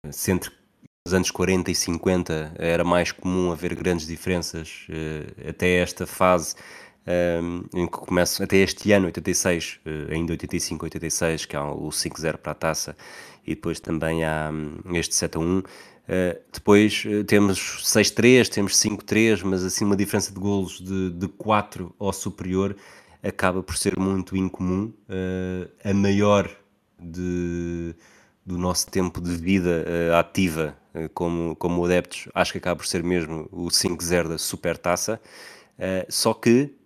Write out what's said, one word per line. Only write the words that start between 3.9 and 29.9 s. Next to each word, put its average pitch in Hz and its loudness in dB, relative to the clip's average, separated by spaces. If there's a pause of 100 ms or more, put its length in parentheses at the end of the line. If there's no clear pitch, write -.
diferenças, 82 -6
eh, 78 -8
até 90 2
esta 90 0
fase, 90 2 (520)
ehm, 87 0 (120)
em 87 0
que - -8
começa, 90 0
até 98 2
este 95 4
ano, 95 6
oitenta 85 -4
e 87 0
seis, - -2
eh, 76 -6
ainda 85 -2
oitenta 82 -6
e 85 -2
cinco, 82 -6
oitenta 80 -8
e 78 -4
seis, 82 -2
que - -8
há 73 -2
o 76 -6
cinco - -6
zero 80 -2
para 78 -8
a - -6
taça, 80 -4 (500)
e 80 -4
depois 82 -6
também 80 -2
há, 78 -2
hum, 76 -8 (160)
este 82 -2
sete 82 -2
a 80 0
um. 92 2 (460)
Eh, 90 0 (120)
depois, 104 6
eh, 104 0
temos 101 2
seis - 4
três, 123 8
temos 98 -2
cinco 104 0
três, 107 4
mas 92 0
assim 92 -2
uma 101 4
diferença 101 0
de 98 -10
golos 98 -2
de, 92 -2
de 87 -4
quatro 101 -2
ou 98 -2
superior, 95 -2 (480)
acaba 92 0
por - -6
ser 95 0
muito 95 -2
incomum. 95 -2 (160)
Eh, 92 -6 (160)
a 101 0
maior 101 4 (500)
de, 87 -4 (500)
do 90 -6
nosso 90 -2
tempo 92 -2
de 87 -4
vida, 87 2
eh, 85 2